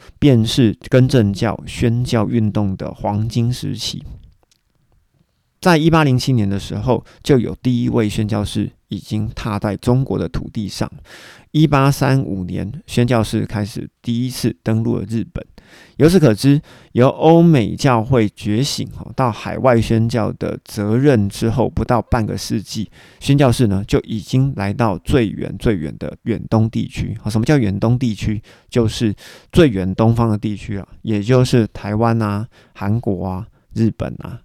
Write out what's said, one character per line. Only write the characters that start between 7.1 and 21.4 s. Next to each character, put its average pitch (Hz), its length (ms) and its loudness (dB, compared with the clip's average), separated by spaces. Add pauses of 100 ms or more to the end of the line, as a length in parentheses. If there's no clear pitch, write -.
就 139 160 4
有 - 160 -4
第 123 260 -2
一 123 80 -2
位 113 180 0
宣 104 200 -2
教 104 180 -2
士 101 240 -4 (180)
已 101 120 -8
经 107 340 -4
踏 107 240 -6
在 101 200 -2
中 127 280 2
国 95 100 -4
的 95 140 -4
土 - 240 -6
地 104 140 -6
上。 - 200 -6 (600)
一 156 160 4
八 139 260 4
三 135 300 0
五 92 220 -6
年， 90 280 -6 (140)
宣 120 220 0
教 117 160 2
士 107 240 -2
开 104 180 -4
始 - 240 -10 (100)
第 120 240 -4
一 127 60 -4
次 123 320 -4
登 113 220 0
陆 117 140 -2
了 - 120 -6
日 113 240 -4
本。 - 100 -12 (540)
由 139 100 6
此 180 120 6
可 127 160 6
知， 143 260 4 (300)
由 120 180 4
欧 165 320 6
美 127 340 4
教 120 280 2
会 113 260 2
觉 107 320 -2
醒， 120 260 -4 (120)
哦， - 160 -14
到 127 160 0
海 90 260 -8
外 113 240 4
宣 113 260 0
教 110 260 -2
的 - 300 -8
责 104 320 -2
任 127 320 2
之 113 220 -4